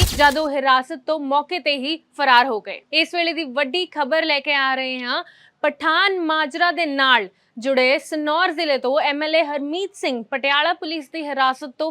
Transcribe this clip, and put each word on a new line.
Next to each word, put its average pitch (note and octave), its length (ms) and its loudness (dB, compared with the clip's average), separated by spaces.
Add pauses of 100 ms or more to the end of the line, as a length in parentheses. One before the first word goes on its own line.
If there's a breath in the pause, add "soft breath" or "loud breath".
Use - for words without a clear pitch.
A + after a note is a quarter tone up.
(160)
ਜਦ C#4+ 220 4
ਉਹ D#4 120 -2
ਹਿਰਾਸਤ C4 560 2
ਤੋਂ D#4 140 -2
ਮੌਕੇ C#4+ 380 -2
ਤੇ D4 200 -2
ਹੀ D4 180 -4 (220)
ਫਰਾਰ C4 280 6
ਹੋ A3 140 -2
ਗਏ। - 200 -12 (120)
ਇਸ D#4 220 0
ਵੇਲੇ E4+ 180 0
ਦੀ D#4 120 -6
ਵੱਡੀ C#4 420 -2
ਖਬਰ D4+ 380 -2
ਲੈ D4 160 0
ਕੇ C#4+ 140 -2
ਆ C4+ 200 0
ਰਹੇ C4 260 -4
ਹਾਂ। C4 220 -4 (400 soft breath)
ਪਠਾਨ E4 580 0
ਮਾਜਰਾ D#4 500 0
ਦੇ E4 160 -2
ਨਾਲ C4 420 2 (300)
ਜੁੜੇ B3+ 400 2
ਸਨੌਰ D#4 540 0
ਜ਼ਿਲ੍ਹੇ D4 260 0
ਤੋਂ C4 220 0
ਐਮ D4 220 0
ਐਲ D#4 140 0
ਏ E4 80 4
ਹਰਮੀਤ D4 500 -6
ਸਿੰਘ B3+ 360 -4
ਪਟਿਆਲਾ C#4+ 420 2
ਪੁਲਿਸ D#4 380 -8
ਦੀ D#4+ 120 -8
ਹਿਰਾਸਤ C4 560 -2
ਤੋਂ D#4 120 -2